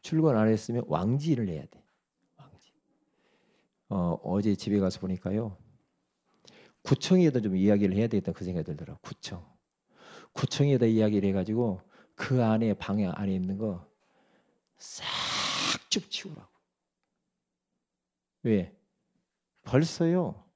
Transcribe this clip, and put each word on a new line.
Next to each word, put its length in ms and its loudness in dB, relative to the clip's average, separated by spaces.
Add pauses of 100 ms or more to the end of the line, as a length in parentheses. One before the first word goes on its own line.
출근 340 2
안 120 4
했으면 380 0
왕지를 640 0
해야 160 -8
돼. 180 -20 (540)
왕지. 360 -20 (1160)
어, 240 0 (100)
어제 320 0
집에 240 0
가서 220 0
보니까요. 560 -4 (1300)
구청에다 580 4
좀 160 -2
이야기를 400 4
해야 100 2
되겠다, 260 -2
그 120 -10
생각이 200 -4
들더라고요. 380 -12
구청. 420 -14 (880)
구청에다 540 2
이야기를 440 4
해가지고 500 -2 (340)
그 300 0
안에, 300 2
방향 420 -2
안에 180 -2
있는 240 -2
거 320 -8 (880)
싹 260 -16 (840)
쭉 180 -2
치우라고. 400 -12 (1900)
왜? 320 0 (880)
벌써요. 920 0